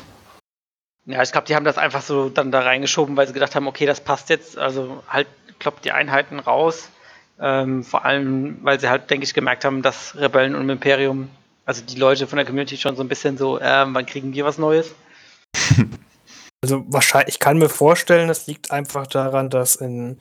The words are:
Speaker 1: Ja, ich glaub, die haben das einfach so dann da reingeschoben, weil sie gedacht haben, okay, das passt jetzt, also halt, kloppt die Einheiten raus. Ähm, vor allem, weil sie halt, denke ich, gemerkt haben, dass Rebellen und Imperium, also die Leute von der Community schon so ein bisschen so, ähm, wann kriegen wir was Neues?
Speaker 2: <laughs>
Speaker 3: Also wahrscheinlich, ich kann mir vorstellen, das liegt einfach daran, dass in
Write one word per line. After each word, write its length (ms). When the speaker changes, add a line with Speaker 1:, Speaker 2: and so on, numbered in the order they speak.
Speaker 1:
Ja, 180
ich 80
glaub, 140
die 100
haben 100
das 120
einfach 240
so 280
dann 220
da 100
reingeschoben, 560
weil 100
sie 60
gedacht 220
haben, 120
okay, 180
das 160
passt 280
jetzt, 280
also 500
halt, 200
kloppt 260
die 80
Einheiten 460
raus. 500
Ähm, 440
vor 220
allem, 560
weil 180
sie 100
halt, 200
denke 140
ich, 100
gemerkt 320
haben, 160
dass 340
Rebellen 400
und 140
Imperium, 600
also 180
die 140
Leute 300
von 100
der 80
Community 320
schon 180
so 60
ein 60
bisschen 300
so, 220
ähm, 360
wann 100
kriegen 280
wir 120
was 120
Neues? 360
Speaker 2:
<laughs> 200
Speaker 3:
Also 260
wahrscheinlich, 460
ich 40
kann 180
mir 120
vorstellen, 580
das 180
liegt 240
einfach 380
daran, 420
dass 260
in 460